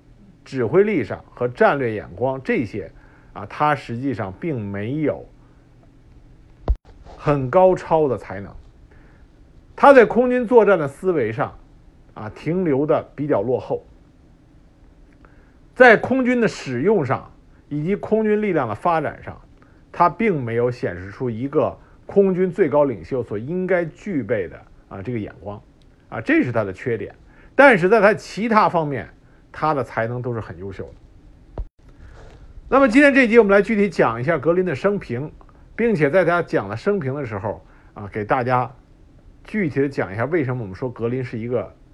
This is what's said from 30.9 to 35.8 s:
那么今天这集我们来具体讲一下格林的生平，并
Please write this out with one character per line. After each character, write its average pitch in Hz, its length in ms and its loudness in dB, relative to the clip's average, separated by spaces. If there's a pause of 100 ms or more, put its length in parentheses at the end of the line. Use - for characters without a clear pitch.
那 240 100 2
么 277 120 6
今 254 120 6
天 277 120 6
这 254 120 6
集 233 140 6
我 220 40 8
们 196 100 4
来 202 80 6
具 214 160 0
体 202 120 2
讲 120 300 0
一 123 40 -6
下 160 140 0
格 139 140 0
林 180 140 2
的 160 100 -2
生 196 240 -2
平， 127 320 -8 (460)
并 226 180 0